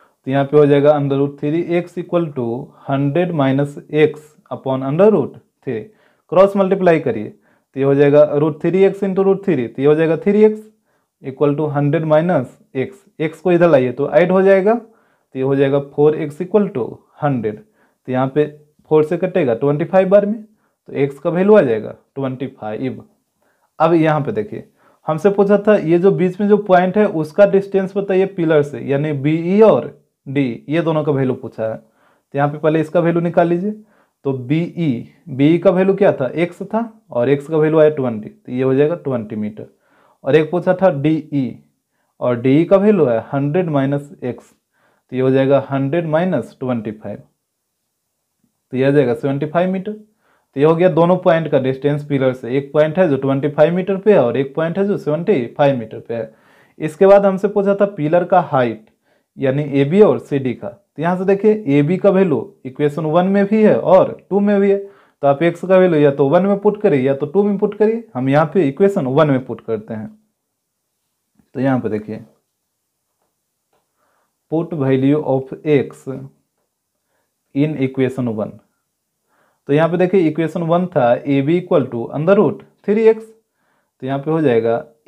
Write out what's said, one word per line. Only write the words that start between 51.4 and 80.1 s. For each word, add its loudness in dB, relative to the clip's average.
का 2
डिस्टेंस -2
पिलर 0
से, -6
एक -6
पॉइंट 0
है 4
जो 0
ट्वेंटी -2
फ़ाइव 2
मीटर -2
पे 2
है 4
और 0
एक -2
पॉइंट -4
है 0
जो -2
सेवेंटी -2
फ़ाइव 2
मीटर -10
पे -12
है। -8
इसके 0
बाद 6
हमसे -2
पूछा 0
था 0
पिलर -2
का 2
हाइट, -2
यानी -2
एबी 4
और 4
सीडी -4
का, -14
तो -16
यहाँ -2
से -6
देखिए 0
एबी 2
का 2
वैल्यू 2
इक्वेशन -4
वन 2
में 0
भी 0
है 4
और 2
टू -2
में 0
भी 2
है, 0
तो 2
आप 2
एक्स -2
का 4
वैल्यू 4
या 4
तो 2
वन 2
में 0
पुट 0
करिए 2
या 0
तो -6
टू 0
में -2
पुट -4
करिए, 0
हम -4
यहाँ 4
पे 2
इक्वेशन 0
वन 2
में 0
पुट -10
करते -8
हैं। -12
तो -6
यहाँ 0
पे -4
देखिए -8
put -4
value 0
of -4
x -2
in 0
equation -4
one, -6
तो 0
यहाँ 2
पे -2
देखिए 2